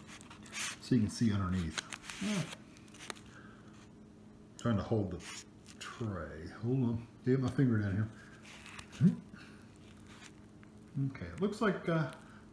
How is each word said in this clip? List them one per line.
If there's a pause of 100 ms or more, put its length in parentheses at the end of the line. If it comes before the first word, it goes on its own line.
(840)
so
you
can
see
underneath. (420)
Yeah. (2250)
Trying
to
hold
the (600)
tray. (120)
Hold
on. (180)
Get
my
finger
down
here. (3000)
Okay,
it
looks
like,
uh, (460)